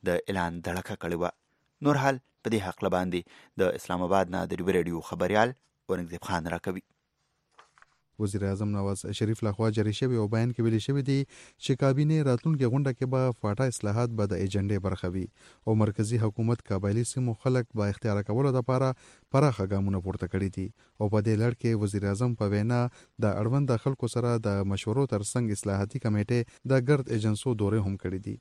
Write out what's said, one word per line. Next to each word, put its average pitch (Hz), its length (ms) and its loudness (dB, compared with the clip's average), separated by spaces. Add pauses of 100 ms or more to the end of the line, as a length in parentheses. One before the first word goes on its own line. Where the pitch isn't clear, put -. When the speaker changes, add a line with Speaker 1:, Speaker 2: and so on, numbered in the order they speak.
Speaker 1:
د 87 240 2
اعلان 87 380 -2
دړکه 90 360 -6
کړې 85 120 -4
وه. 85 160 -2 (520)
نور 143 140 2
حال 135 240 0 (220)
په 120 80 -2
دې 110 80 2 (100)
هکله 92 200 -4
باندې 90 320 -2 (380)
د 95 220 2
اسلام 90 220 -4
آباد 92 280 2
نه 90 160 -4
د 87 160 -6
ډیو 92 160 2
رادیو 85 320 -4
خبریال 107 480 2 (300)
اورنګزیب 87 420 -6
خان 85 160 -2
راکوي. 87 360 -6 (1400)
Speaker 2:
وزیر 101 260 -2
اعظم 98 240 -2
نواز 98 340 -4 (160)
شریف 110 260 -2
لخوا 110 260 0
جاری 107 220 0
شوی 127 240 -2
او 110 120 2
بیان 113 220 0
کې 117 140 -2
ویلي 113 140 2
شوي 139 240 -2
دي 135 120 0 (100)
چې - 580 -6
کابینې 151 440 4
راتلونکې 131 460 2
غونډه 139 200 2
کې 131 200 -2
به 131 180 2 (120)
فاټا 110 300 0
اصلاحات 113 460 0
به 101 80 2
د 95 160 0
ایجنډې 98 360 0
برخه 95 300 -2
وي 92 140 -2 (440)
او 110 80 2
مرکزي 107 500 2
حکومت 113 480 0
قبایلي 101 320 0
سیمو 123 400 -2
خلک 127 300 0
با 104 140 0
اختیاره 101 400 -2
کولو 127 300 2
دپاره 127 320 0 (400)
پراخه 135 360 4
ګامونه 98 420 0
پورته 92 180 -4
کړي 95 300 0
دي 95 100 -4 (340)
او 107 80 0
په 107 120 2
دې 110 220 2
لړ 120 100 2 (100)
کې 113 240 2
وزیر 101 240 0
اعظم 120 240 0
په 110 100 -2
وینا 107 380 2 (360)
د 107 80 2 (140)
اړونده 127 460 2
خلکو 135 280 -2
سره 120 240 0
د 101 240 0 (120)
مشورو 127 420 0
ترڅنګ 104 420 -2
اصلاحاتي 98 400 -2
کمیټې 117 760 0
د 131 180 2
ګرد 127 260 0
ایجنسو 110 420 0
دورې 104 280 2
هم 98 80 -2
کړي 95 320 -4
دي. 110 120 -8